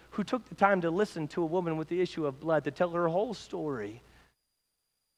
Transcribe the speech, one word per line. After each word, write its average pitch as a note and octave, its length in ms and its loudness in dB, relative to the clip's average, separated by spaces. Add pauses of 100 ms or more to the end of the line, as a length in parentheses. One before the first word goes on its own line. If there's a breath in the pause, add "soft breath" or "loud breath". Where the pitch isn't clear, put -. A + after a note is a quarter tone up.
(120)
who G#3+ 120 -2
took A#3+ 240 -2
the - 60 -14
time G3 280 6
to E3 100 2
listen E3+ 380 0
to - 120 -2
a E3 60 2
woman E3 280 0
with D#3 120 -4
the F3+ 140 -2
issue E3 260 -2
of C3+ 120 -4
blood D#3 260 2
to D3 60 -2
tell F3 200 0
her E3+ 160 2
whole G3 260 0
story. C3 680 -6 (1160 soft breath)